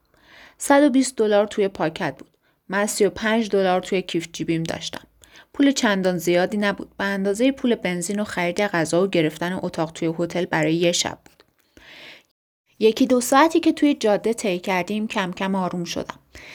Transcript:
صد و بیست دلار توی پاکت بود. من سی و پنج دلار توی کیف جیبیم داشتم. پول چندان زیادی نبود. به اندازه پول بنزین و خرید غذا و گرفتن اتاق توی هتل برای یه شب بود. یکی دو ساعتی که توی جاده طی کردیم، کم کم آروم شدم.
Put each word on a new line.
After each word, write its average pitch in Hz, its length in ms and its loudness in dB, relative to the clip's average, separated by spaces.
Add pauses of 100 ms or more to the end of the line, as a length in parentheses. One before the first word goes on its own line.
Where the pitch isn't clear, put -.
(580)
صد 285 240 4
و 294 80 6
بیست 254 260 0
دلار 214 300 2
توی 208 220 0
پاکت 160 500 -4
بود. - 120 -20 (380)
من 202 180 0
سی 208 180 0
و 185 60 4
پنج 220 400 -2
دلار 185 300 2
توی 185 220 -4
کیف 165 300 -6
جیبیم 160 300 -4
داشتم. - 440 -8 (480)
پول 277 180 4
چندان 190 460 0
زیادی 175 380 0
نبود. 202 400 -4
به 196 80 -4
اندازه 196 480 0
پول 247 220 0
بنزین 185 460 -4
و 208 40 -4
خرید 175 360 -2
غذا 175 440 2
و - 20 2
گرفتن 170 460 0 (100)
اتاق 165 280 -4
توی 160 280 -4
هتل 175 260 -2
برای 160 300 0
یه 170 180 2
شب - 320 -4
بود. - 180 -20 (1400)
یکی 220 280 4
دو 247 140 4
ساعتی 302 400 4
که 320 120 2
توی 294 220 2
جاده 214 380 0
طی 196 260 -2
کردیم، 196 480 -2
کم 190 260 -4
کم 190 220 -2
آروم 180 300 -2
شدم. - 340 -8 (360)